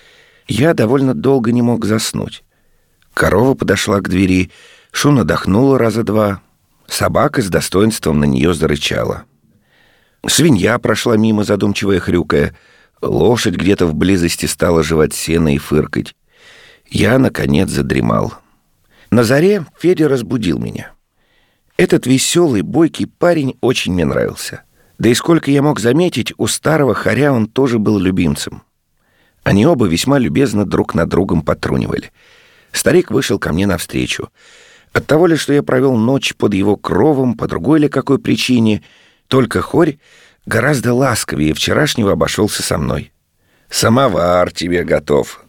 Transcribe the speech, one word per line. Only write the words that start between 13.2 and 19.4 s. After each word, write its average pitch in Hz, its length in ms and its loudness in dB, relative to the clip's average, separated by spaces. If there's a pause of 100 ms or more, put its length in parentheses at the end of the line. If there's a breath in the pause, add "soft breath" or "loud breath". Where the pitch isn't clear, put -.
где-то 95 320 0
в 78 80 -4
близости 90 500 0
стала 82 380 0
жевать 78 300 2
сено 80 400 0
и 71 40 2
фыркать. - 580 -4 (720 soft breath)
Я, 107 320 2
наконец, 85 500 0
задремал. 58 640 -2 (760 soft breath)
На 120 120 4
заре 156 420 2 (140)